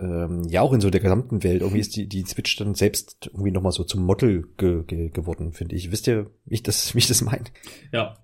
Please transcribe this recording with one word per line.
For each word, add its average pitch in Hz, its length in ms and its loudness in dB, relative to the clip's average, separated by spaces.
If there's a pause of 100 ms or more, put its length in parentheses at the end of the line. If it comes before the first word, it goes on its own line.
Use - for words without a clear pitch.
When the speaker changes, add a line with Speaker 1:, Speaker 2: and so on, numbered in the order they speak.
Speaker 1:
ähm, 85 480 -2
ja, 90 140 2
auch 135 100 4
in 127 80 6
so 98 100 4
der 92 100 4
gesamten 101 440 2
Welt. 90 180 2
Irgendwie 101 180 2
ist 104 160 -4
die, 101 120 -4
die 95 160 -4
Switch - 320 -4
dann 101 180 -2
selbst - 580 0
irgendwie 98 200 0
nochmal 92 200 2
so 87 120 -4
zum 92 200 -2
Model 95 520 2
ge-, 87 280 2
ge-, 82 260 -4
geworden, 82 420 -6
finde 82 240 -6
ich. 85 160 -6
Wisst - 160 -4
ihr, 110 220 0 (140)
wie - 100 -4
ich 107 100 -2
das, - 300 -2
wie 120 40 2
ich 113 100 4
das 120 140 2
meine? - 220 -4 (480)
Speaker 2:
Ja. - 320 -2